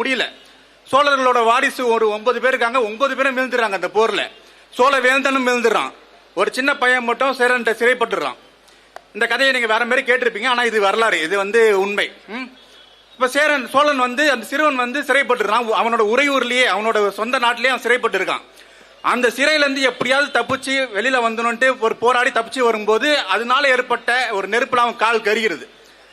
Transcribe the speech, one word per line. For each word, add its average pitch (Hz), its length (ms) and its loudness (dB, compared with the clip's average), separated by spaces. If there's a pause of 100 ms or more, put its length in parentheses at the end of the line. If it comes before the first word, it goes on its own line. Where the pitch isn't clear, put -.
முடியல. 233 260 -2 (640)
சோழர்களோட 262 520 4
வாரிசு 254 440 2
ஒரு 226 200 2
ஒன்பது 214 320 -2
பேர் 233 80 2
இருக்காங்க, 247 340 0
ஒன்பது 226 340 -2
பேரும் 262 200 0
வீழ்ந்துடுறாங்க 240 360 0
அந்த 180 220 -4
போர்ல. 202 360 0 (400)
சோழ 269 300 4
வேந்தனும் 262 460 2
வீழ்ந்துடுறான். 220 460 0 (420)
ஒரு 208 180 0
சின்ன 269 240 -2
பையன் 254 280 0
மட்டும் 254 340 -2
சேரன்கிட்ட 240 360 0
சிறைப்பட்டுடுறான். 226 600 -2 (760)
இந்த 220 140 -2
கதையை 262 280 0
நீங்க 240 120 -2
வேற 220 180 0
மாதிரி 247 280 0
கேட்டிருப்பீங்க, 240 340 -2
ஆனா 240 160 0
இது 220 180 0
வரலாறு, 196 420 2
இது 165 140 -2
வந்து 202 440 2
உண்மை. 196 320 -4 (160)
ம்? 233 160 -10 (680)
இப்ப 247 160 -2
சேரன், 277 400 0
சோழன் 285 280 2
வந்து, 247 340 0
அந்த 226 160 -2
சிறுவன் 285 300 0
வந்து 247 240 -4
சிறைப்பட்டுடுறான். 240 680 0 (160)
அவனோட 226 180 -2
உறையூர்லயே, 247 640 2
அவனோட 208 460 0
சொந்த 226 280 -4
நாட்டிலேயே 240 300 0
அவன் 254 140 -2
சிறைப்பட்டு 226 360 0
இருக்கான். 160 220 -4 (640)
அந்த 233 260 2
சிறையில 277 300 0
இருந்து 277 220 0
எப்படியாவது 262 600 0
தப்பிச்சு 262 560 -2
வெளியில 247 200 0
வந்துடணும்ட்டு 233 640 0
ஒரு 214 180 0
போராடி 247 340 2
தப்பிச்சு 233 280 -4
வரும்போது, 220 600 2
அதனால 240 500 0
ஏற்பட்ட 247 600 0
ஒரு 247 180 -4
நெருப்புல 240 280 -2
அவன் 240 200 2
கால் 226 240 0
கருகிறது. 208 480 -2 (440)